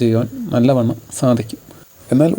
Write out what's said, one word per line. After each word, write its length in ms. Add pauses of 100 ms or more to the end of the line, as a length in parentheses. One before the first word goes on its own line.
ചെയ്യുവാൻ 260 (240)
നല്ലവണ്ണം 440 (220)
സാധിക്കും. 420 (520)
എന്നാൽ 260